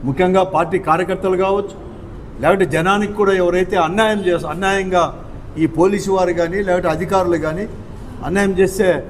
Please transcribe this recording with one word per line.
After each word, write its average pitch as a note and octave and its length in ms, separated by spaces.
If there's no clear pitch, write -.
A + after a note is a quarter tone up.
ముఖ్యంగా F#3 340
పార్టీ E3 220
కార్యకర్తలు F#3 560
కావచ్చు, G3 300
లేకపోతే F#3 240
జనానికి G3 460
కూడా G3 200
ఎవరైతే F3+ 340
అన్యాయం G#3+ 400
చేస్త-, E3 260
అన్యాయంగా F#3 500
ఈ - 20
పోలీసు G3 380
వారు F3 220
కానీ E3+ 280
లేకపోతే F3+ 280
అధికారులు F3 420
కానీ E3+ 180
అన్యాయం G3 320
చేస్తే F#3+ 280